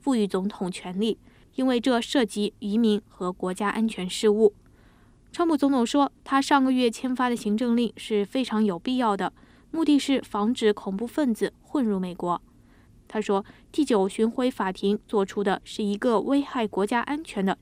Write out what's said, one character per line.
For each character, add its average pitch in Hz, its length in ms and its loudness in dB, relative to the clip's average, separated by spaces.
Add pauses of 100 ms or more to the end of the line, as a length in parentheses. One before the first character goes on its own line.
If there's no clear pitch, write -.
赋 277 140 0
予 214 120 2
总 190 220 -2
统 185 240 -6
权 180 260 -10
力， 214 200 -2 (380)
因 262 100 0
为 247 120 2
这 240 220 2
涉 254 240 0
及 208 360 -4
移 208 180 -2
民 214 280 4
和 - 240 -8
国 185 220 -6
家 202 160 -2
安 220 180 -2
全 185 220 -6
事 214 220 2
务。 214 240 4 (760)
川 349 160 0
普 330 80 4
总 277 160 2
统 262 140 2
说， 277 260 2 (140)
他 269 160 0
上 277 240 4
个 262 80 2
月 254 180 2
签 254 240 -4
发 247 140 -2
的 240 80 -2
行 208 180 -2
政 233 220 0
令 240 220 0
是 202 260 -2
非 262 180 -2
常 220 220 0
有 185 140 0
必 254 180 -4
要 233 180 2
的， 185 200 -4 (360)
目 320 140 -2
的 294 140 6
是 269 240 0
防 214 320 -2
止 214 180 2
恐 196 240 -6
怖 226 100 -4
分 247 280 0
子 - 260 -4
混 285 240 -2
入 202 160 0
美 180 140 -6
国。 175 260 -4 (680)
他 220 120 -4
说， 202 240 0 (260)
第 302 140 0
九 202 240 2
巡 220 200 0
回 254 220 0
法 190 220 -4
庭 196 340 0
做 196 180 0
出 202 200 -6
的 196 180 0
是 - 220 -8
一 202 100 0
个 220 280 2
危 277 180 2
害 262 260 -4
国 196 180 -2
家 233 180 -2
安 294 200 -6
全 196 220 -4
的 190 180 2